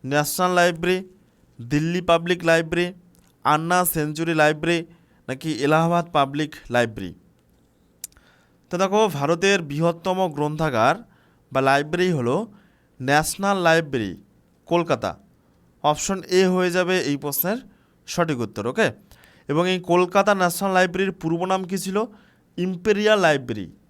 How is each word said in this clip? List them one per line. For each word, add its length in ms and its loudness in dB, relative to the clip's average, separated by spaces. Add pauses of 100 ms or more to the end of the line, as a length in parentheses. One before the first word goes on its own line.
ন্যাশনাল 560 0
লাইব্রেরি, 380 2 (640)
দিল্লি 500 -2
পাবলিক 300 2 (100)
লাইব্রেরি, 380 2 (580)
আন্না 340 2 (140)
সেঞ্চুরি 480 -2
লাইব্রেরি 380 2 (480)
নাকি 220 -6 (160)
এলাহাবাদ 400 2 (100)
পাবলিক 360 0 (220)
লাইব্রেরি? 380 -2 (1600)
তো 120 -8
দেখো, 200 2 (160)
ভারতের 400 2 (120)
বৃহত্তম 480 -2 (180)
গ্রন্থাগার 600 0 (560)
বা 80 -2 (100)
লাইব্রেরি 480 0
হলো 180 0 (640)
ন্যাশনাল 580 0 (100)
লাইব্রেরি, 440 2 (560)
কলকাতা। 440 0 (720)
অপশন 340 0 (220)
এ 20 6 (120)
হয়ে 240 2
যাবে 180 0 (140)
এই 140 -2
প্রশ্নের 360 -4 (480)
সঠিক 380 -2
উত্তর। 260 -8
ওকে, 160 0 (640)
এবং 120 2 (100)
এই 60 -2 (120)
কলকাতা 400 2 (100)
ন্যাশনাল 360 -2
লাইব্রেরির 440 0
পূর্ব 180 -2 (120)
নাম 180 0
কী 160 -4
ছিল? 120 -4 (600)
ইম্পেরিয়াল 680 2
লাইব্রেরি। 400 0 (240)